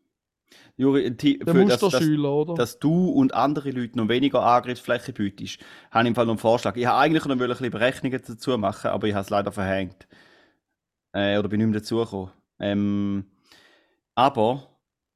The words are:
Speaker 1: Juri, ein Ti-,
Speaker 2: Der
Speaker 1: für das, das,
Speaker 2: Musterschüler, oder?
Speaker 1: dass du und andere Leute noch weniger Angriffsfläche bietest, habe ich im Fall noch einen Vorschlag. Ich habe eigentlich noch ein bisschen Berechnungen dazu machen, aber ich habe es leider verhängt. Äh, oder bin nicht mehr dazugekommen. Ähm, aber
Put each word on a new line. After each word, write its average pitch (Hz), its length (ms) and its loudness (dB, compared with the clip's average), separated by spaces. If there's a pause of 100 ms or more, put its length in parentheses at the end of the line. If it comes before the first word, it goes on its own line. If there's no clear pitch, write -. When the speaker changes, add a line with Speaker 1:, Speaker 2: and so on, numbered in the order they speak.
(760)
Speaker 1:
Juri, 135 280 2
ein 120 120 -6
Ti-, 143 220 2
Speaker 2:
Der 165 140 0
Speaker 1:
für 185 120 8
das, 220 140 4
das, 196 140 2
Speaker 2:
Musterschüler, 147 380 0
oder? 151 220 -2
Speaker 1:
dass 123 260 -2
du 170 300 2
und 131 240 2
andere 139 380 -2
Leute 123 260 -6
noch 113 100 0
weniger 123 380 2
Angriffsfläche 120 680 0
bietest, 104 460 -8 (320)
habe 117 120 4
ich 120 60 2
im 110 60 0
Fall 120 100 2
noch 113 80 0
einen 104 60 -4
Vorschlag. 113 360 2
Ich 120 100 -2
habe 117 140 2
eigentlich 156 260 2
noch 139 100 -2
ein 123 40 -4
bisschen 123 320 -2
Berechnungen 123 540 -2
dazu 123 320 -4
machen, 104 340 -4
aber 101 160 -2
ich 104 60 0
habe 101 100 -2
es 95 60 -12
leider 101 220 -2
verhängt. 95 560 -6 (1040)
Äh, 101 260 0
oder 101 100 -2
bin 104 100 -2
nicht 110 100 2
mehr 107 100 0
dazugekommen. 104 520 -4 (280)
Ähm, 101 680 -2 (880)
aber 123 540 0 (460)